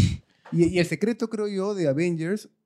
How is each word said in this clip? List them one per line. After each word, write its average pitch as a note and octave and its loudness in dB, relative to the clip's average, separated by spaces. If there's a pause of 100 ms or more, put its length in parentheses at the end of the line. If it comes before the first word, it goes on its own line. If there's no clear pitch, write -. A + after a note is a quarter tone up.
(540)
Y, E3 4
y F3 0
el E3+ 4
secreto, A3 -2
creo G#3+ -4
yo, G3+ -4
de F3 0
Avengers E3+ -2 (160)